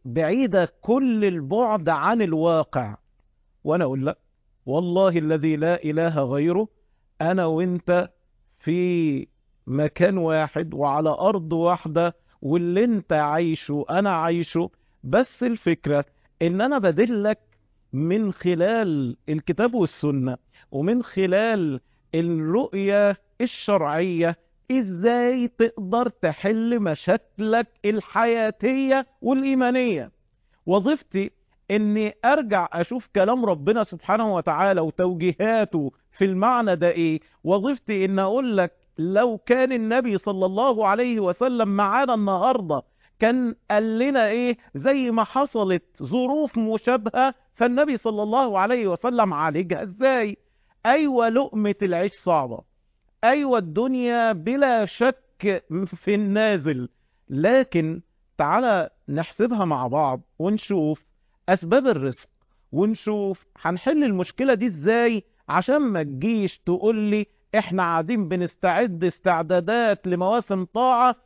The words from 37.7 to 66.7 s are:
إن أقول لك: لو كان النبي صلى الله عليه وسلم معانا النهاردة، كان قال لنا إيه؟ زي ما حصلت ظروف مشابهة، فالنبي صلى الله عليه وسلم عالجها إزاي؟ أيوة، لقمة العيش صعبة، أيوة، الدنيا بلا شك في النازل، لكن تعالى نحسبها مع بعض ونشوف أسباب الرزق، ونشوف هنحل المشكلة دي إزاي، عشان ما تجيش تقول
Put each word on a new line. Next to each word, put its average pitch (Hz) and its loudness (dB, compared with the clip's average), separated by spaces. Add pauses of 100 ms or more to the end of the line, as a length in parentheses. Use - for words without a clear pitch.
إن 190 0
أقول 220 0
لك: 180 2 (260)
لو 202 0
كان 262 0
النبي 226 -2
صلى 190 -2
الله 214 0
عليه 226 0
وسلم 226 0
معانا 208 0
النهاردة، 196 0 (380)
كان 240 0 (160)
قال 220 0
لنا 254 2
إيه؟ 240 -2 (180)
زي 254 0
ما 226 0
حصلت 208 -2 (200)
ظروف 254 -2
مشابهة، 226 0 (200)
فالنبي 247 2
صلى 214 -2
الله 220 0
عليه 220 0
وسلم 208 0
عالجها 160 -2
إزاي؟ 214 -2 (480)
أيوة، 254 2
لقمة 214 0
العيش 185 -2
صعبة، 143 -2 (640)
أيوة، 262 2
الدنيا 233 0
بلا 226 0
شك 208 -2 (220)
في 190 -4
النازل، 196 0 (400)
لكن 170 2 (360)
تعالى 185 2 (200)
نحسبها 202 -2
مع 135 -2
بعض 131 0 (180)
ونشوف 175 -2 (360)
أسباب 196 2
الرزق، 135 -2 (420)
ونشوف 202 -2 (160)
هنحل 220 0
المشكلة 233 0
دي 220 -2
إزاي، 220 0 (260)
عشان 185 0
ما 214 0
تجيش 185 -2
تقول 196 0